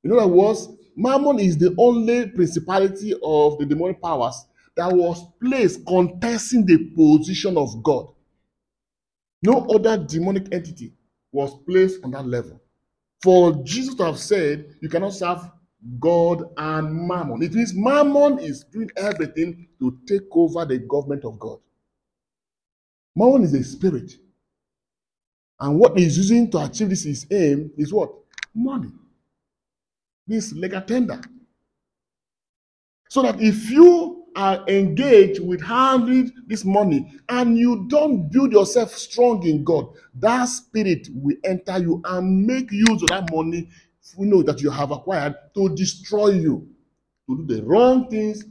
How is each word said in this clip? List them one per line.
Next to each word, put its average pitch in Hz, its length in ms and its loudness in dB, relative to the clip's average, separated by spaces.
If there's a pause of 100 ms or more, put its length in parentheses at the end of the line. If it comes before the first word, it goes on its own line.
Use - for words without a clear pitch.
In 220 80 0
other 226 160 4
words, 196 400 2 (280)
mammon 269 440 2
is 175 180 2
the 175 200 2
only 233 500 2
principality 190 920 -2
of 151 360 2
the 143 80 -6
demonic 170 340 -4
powers 131 460 -4 (300)
that 180 160 -2
was 170 340 0 (140)
placed 254 460 -2
contesting 220 800 0
the 170 140 6 (180)
position 160 600 2
of 113 260 -4
God. - 260 -2 (1300)
No 233 240 2
other 220 320 2
demonic 185 540 -4
entity 170 420 -12 (380)
was 139 320 -6
placed 190 400 2
on 127 80 -10
that 135 140 -12
level. - 340 -8 (600)
For 180 300 6 (120)
Jesus 254 320 -6
to 190 80 -2
have 156 140 -6
said, 151 640 -4
"You 156 80 -10
cannot 190 240 -4
serve 180 280 -6 (580)
God 170 580 0
and 156 520 -6
mammon," 151 340 -6
it 160 100 -4
means 208 220 -2
mammon 285 640 2
is - 260 -12
doing 220 320 -12
everything 170 720 -6 (120)
to 127 260 -4
take 196 240 -4
over 170 340 0
the 131 140 -4
government 139 460 -6
of 110 160 -12
God. 113 180 -14 (1600)
Mammon 247 260 4
is 147 120 0
a 131 100 -2
spirit. - 480 -4 (1500)
And 143 200 0
what 190 180 6
he's 160 180 2
using 220 360 4
to 151 120 -2
achieve 190 260 -4
this, 185 120 -4
his 147 300 -8
aim 151 440 0
is 147 160 -4
what? 196 220 -2 (400)
Money. 254 380 -4 (1300)
This 208 280 -6
legal 190 300 -10
tender. 233 380 -4 (1900)
So 269 140 0
that 226 180 -2
if 220 280 2
you 339 580 6 (100)
are 196 320 -2
engaged 196 720 4
with 175 200 -6
handling 254 720 0 (160)
this 208 180 -8
money 190 480 0 (160)
and 240 300 2
you 233 300 0
don't 269 420 0
build 254 220 2
yourself 208 420 2
strong 233 500 0
in 151 200 0
God, 147 280 -2 (220)
that 233 300 0
spirit 208 680 -4
will 139 300 -4
enter 185 360 -4
you 170 260 -2
and 185 420 0
make 254 240 -4
use 214 320 0
of 165 60 0
that 180 240 -2
money, 165 360 -4 (480)
you 196 100 -6
know, 185 180 4
that 135 160 -4
you 143 100 -2
have 143 220 -6
acquired 147 420 -6 (200)
to 190 200 -2
destroy 208 540 -2
you, 160 400 -2 (600)
to 131 80 -4
do 139 200 -6
the 107 80 -8
wrong 240 440 2
things 214 420 -6